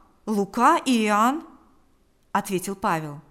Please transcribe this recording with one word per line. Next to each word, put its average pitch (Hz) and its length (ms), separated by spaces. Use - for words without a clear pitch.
Лука 233 520
и 233 280
Иоанн", 226 400
ответил 196 440
Павел. 156 440